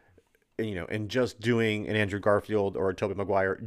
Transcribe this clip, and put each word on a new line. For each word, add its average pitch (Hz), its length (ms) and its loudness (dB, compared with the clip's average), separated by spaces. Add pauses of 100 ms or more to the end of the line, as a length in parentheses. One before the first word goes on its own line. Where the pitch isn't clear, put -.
(600)
And, 110 100 -4
you 98 60 -6
know, 85 140 -6
and 107 200 -4
just 123 300 -2
doing 107 480 2
an 104 80 -2
Andrew 104 240 0
Garfield 104 580 2
or 95 120 0
a 92 60 0
Tobey 98 200 -2
Maguire 95 520 0